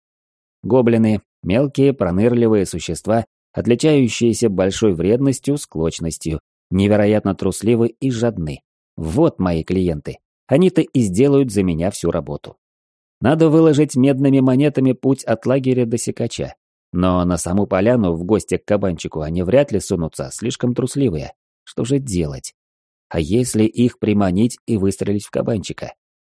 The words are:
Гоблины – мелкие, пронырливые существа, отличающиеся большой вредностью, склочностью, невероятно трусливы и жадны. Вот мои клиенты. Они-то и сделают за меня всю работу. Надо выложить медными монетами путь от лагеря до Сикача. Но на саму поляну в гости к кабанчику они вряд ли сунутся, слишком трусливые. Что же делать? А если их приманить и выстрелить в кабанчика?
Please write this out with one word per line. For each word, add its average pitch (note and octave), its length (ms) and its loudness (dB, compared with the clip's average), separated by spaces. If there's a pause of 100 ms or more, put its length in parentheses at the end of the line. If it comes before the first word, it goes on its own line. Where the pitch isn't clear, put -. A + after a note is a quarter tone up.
(600)
Гоблины – A2 600 2 (200)
мелкие, C#3 520 2
пронырливые A2 760 2
существа, F#2+ 580 -4 (280)
отличающиеся A#2+ 960 2
большой F#2+ 440 0
вредностью, B2 640 0
склочностью, D#2+ 840 -6 (280)
невероятно G2+ 640 2
трусливы A2 540 0
и C3 240 -6
жадны. G#2+ 480 -4 (360)
Вот G2 440 -2
мои F2 240 -2
клиенты. F2 540 -4 (300)
Они-то E3+ 340 4
и C#3 200 -2
сделают C3 500 2
за G2+ 120 0
меня F2 260 -2
всю E2+ 220 -4
работу. D2 460 -8 (640)
Надо D#3+ 280 2
выложить D3+ 460 4
медными C3+ 460 4
монетами C3 500 2
путь C3 320 -2
от A2+ 220 -4
лагеря B2+ 400 0
до A#2 120 -2
Сикача. A2+ 580 -6 (360)
Но F2+ 340 2
на F2 120 0
саму F#2+ 280 -2
поляну G2+ 480 2
в E2 100 -6
гости F#2+ 340 0
к - 80 -18
кабанчику F#2+ 560 -4
они E2 220 -4
вряд B2+ 280 2
ли G2 80 -2
сунутся, E2 520 -6
слишком B2 440 -6
трусливые. B2 580 -4 (300)
Что - 220 -8
же C#3 140 0
делать? F2 540 -4 (560)
А F2 100 -2
если A2 440 0
их A#2+ 360 0
приманить G#2 580 0 (100)
и A#2 100 -2
выстрелить G2+ 480 -2
в - 60 -20
кабанчика? - 600 -6 (460)